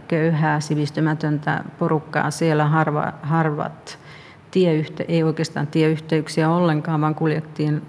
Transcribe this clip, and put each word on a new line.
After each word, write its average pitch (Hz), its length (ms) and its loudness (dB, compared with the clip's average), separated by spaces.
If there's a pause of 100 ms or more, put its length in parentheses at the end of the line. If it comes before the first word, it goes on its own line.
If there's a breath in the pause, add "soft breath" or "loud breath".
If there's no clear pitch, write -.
köyhää, 156 520 2
sivistymätöntä 151 1040 -2 (160)
porukkaa 151 520 0
siellä 156 340 2
harva-, 151 560 2
harvat – 156 800 -2 (520 loud breath)
tieyhte-, 165 560 0
ei 165 160 2
oikeastaan 156 440 -2
tieyhteyksiä 160 840 2
ollenkaan, 160 520 2
vaan 151 140 0
kuljettiin 151 720 -2